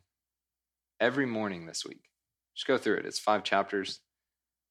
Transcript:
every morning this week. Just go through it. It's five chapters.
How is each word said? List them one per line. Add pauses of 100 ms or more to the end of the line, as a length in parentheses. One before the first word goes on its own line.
(1000)
every
morning
this
week. (500)
Just
go
through
it.
It's
five
chapters. (720)